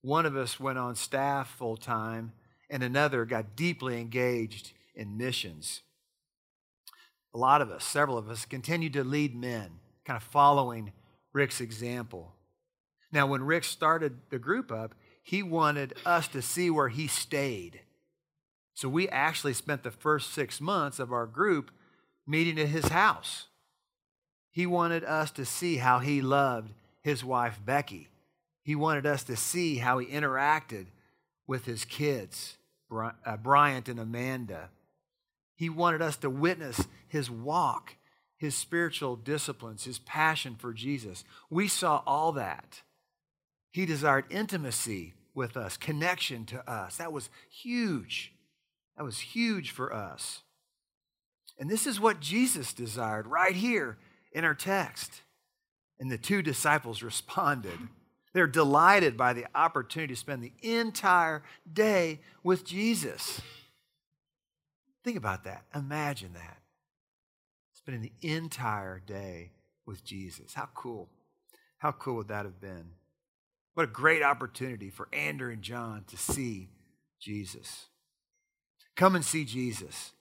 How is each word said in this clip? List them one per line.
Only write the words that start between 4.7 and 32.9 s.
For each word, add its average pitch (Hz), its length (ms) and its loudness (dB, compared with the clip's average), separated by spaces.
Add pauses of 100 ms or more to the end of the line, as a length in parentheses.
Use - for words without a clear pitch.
in 104 220 -8
missions. 107 640 -6 (1500)
A 120 40 -8
lot 135 240 6
of 113 100 -2
us, 78 120 -8
several 143 340 2
of 107 120 -6
us, 113 160 -8
continued 147 480 -4
to 139 100 0
lead 139 320 0
men, 113 440 -8 (260)
kind 127 120 -4
of 110 60 -8
following 131 680 6 (420)
Rick's 139 280 0
example. 113 720 -8 (760)
Now, 143 160 6
when 135 160 0
Rick 156 200 4
started 160 540 2 (120)
the 131 100 -4
group 180 320 -2
up, 110 220 -8 (300)
he 196 180 0
wanted 151 540 2 (100)
us 170 240 4
to 135 140 -4
see 175 260 0
where 147 200 4
he 143 180 -2
stayed. 123 720 -2 (960)
So - 120 -6
we 170 220 2
actually 147 440 0
spent 139 280 -4
the 123 80 -6
first 151 420 0
six 139 300 -4
months 156 380 -2
of 123 120 -4
our 120 140 0
group 147 460 0 (560)
meeting 160 320 2
at 151 100 2
his 151 200 0
house. - 580 2 (1040)
He 175 140 0
wanted 170 380 2
us 156 280 0
to 135 140 -6
see 170 320 -2
how 127 220 6
he 139 220 2
loved 131 500 2 (300)
his 131 240 -2
wife, 120 380 0
Becky. 110 440 -2 (560)
He 151 120 -2
wanted 147 300 2
us 143 180 2
to 123 120 -6
see 165 420 0
how 127 220 2
he 123 80 -4
interacted 139 800 0 (580)
with 131 200 -4
his 117 200 -6
kids, 135 720 -4 (320)
Bri-, 113 220 -4 (140)